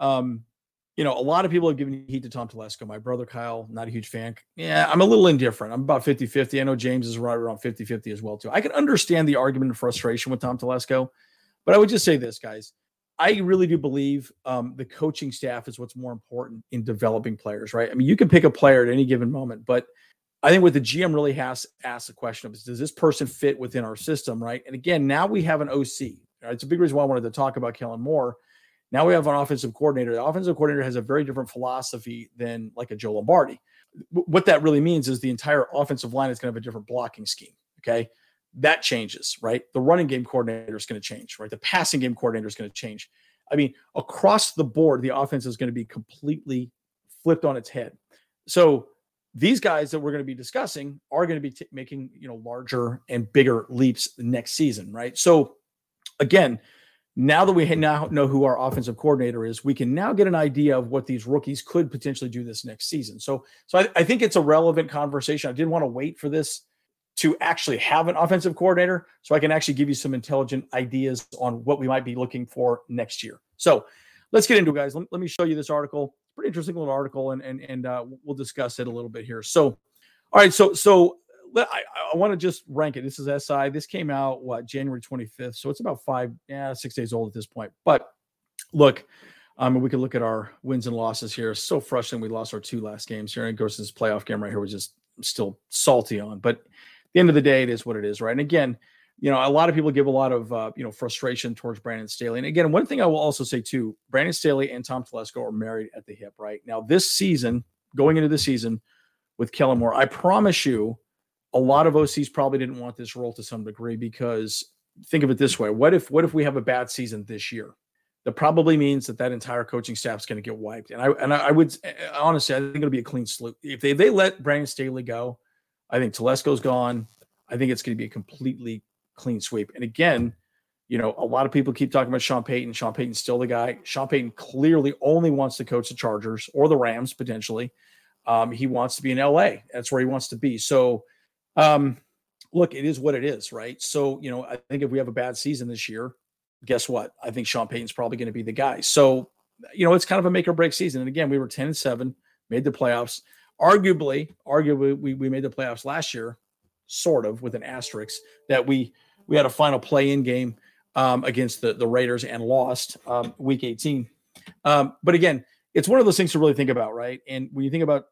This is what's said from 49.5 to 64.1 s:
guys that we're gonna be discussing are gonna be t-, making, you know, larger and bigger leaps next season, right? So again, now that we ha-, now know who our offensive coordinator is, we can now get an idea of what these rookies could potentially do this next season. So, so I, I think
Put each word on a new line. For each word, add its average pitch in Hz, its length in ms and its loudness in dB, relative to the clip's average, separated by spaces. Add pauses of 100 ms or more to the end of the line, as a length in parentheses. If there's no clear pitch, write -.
guys 151 340 0
that 156 80 -2
we're 143 120 -4
gonna 143 100 -6
be 135 120 -10
discussing 143 640 -8 (100)
are 165 140 2
gonna 160 160 -2
be 139 120 -8
t-, - 200 -18
making, 131 400 -14
you 139 160 -20
know, 117 160 -16
larger 120 640 -4
and 120 240 -6
bigger 123 380 4
leaps 123 480 0
next 120 340 -4
season, 104 400 -2
right? 120 240 -10
So 165 380 4 (640)
again, 143 380 4 (560)
now 151 300 4
that 190 80 6
we 165 140 4
ha-, 165 80 2
now 151 360 2
know 143 160 2
who 139 180 2
our 127 140 2
offensive 127 380 -4
coordinator 123 480 0
is, 113 180 -8
we 135 120 0
can 127 180 -2
now 202 220 -2
get 196 120 4
an 180 80 2
idea 147 440 2
of 120 100 -4
what 131 180 -2
these 117 200 -6
rookies 143 340 -2
could 170 300 -2
potentially 131 400 -8
do 123 120 -8
this 117 220 -12
next 110 240 -12
season. 110 320 -8
So, 139 240 -6 (220)
so 185 140 4
I, 202 160 4
I 170 60 6
think 233 200 2